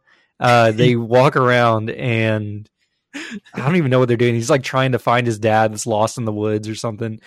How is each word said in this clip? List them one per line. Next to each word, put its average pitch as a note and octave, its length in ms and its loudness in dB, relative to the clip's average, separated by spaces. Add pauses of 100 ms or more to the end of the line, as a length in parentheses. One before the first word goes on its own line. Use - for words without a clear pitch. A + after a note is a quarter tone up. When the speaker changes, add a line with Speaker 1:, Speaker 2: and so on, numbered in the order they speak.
(400)
Speaker 1:
Uh, A#2+ 320 4
Speaker 2:
<laughs> - 20 0
Speaker 1:
they B2 220 2
walk B2 400 2
around A#2+ 540 2
and A2 800 -4 (460)
I C4+ 440 -14
don't C3+ 160 0
even D#3 140 2
know B2+ 100 2
what B2+ 80 2
they're A#2 100 2
doing. A#2+ 180 2
He's, A#2 160 -4
like, C#3+ 120 2
trying C3 280 -2
to A#2+ 80 -2
find B2 260 0
his A2+ 140 -4
dad A2 340 2
that's G#2 140 -8
lost A2 300 0
in A#2+ 80 -6
the A2 60 -4
woods G#2+ 380 -4
or A2 60 -8
something. A2 520 -10